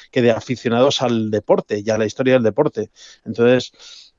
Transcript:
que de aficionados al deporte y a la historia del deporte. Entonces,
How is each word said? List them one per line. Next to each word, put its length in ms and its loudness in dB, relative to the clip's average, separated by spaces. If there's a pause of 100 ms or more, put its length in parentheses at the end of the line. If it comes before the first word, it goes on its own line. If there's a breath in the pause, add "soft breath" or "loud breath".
(120)
que 100 0
de 100 4
aficionados 720 -2
al 280 -2
deporte 560 -2
y 40 -2
a 80 0
la 80 -2
historia 300 0
del 80 2
deporte. 460 -2 (360 loud breath)
Entonces, 920 -2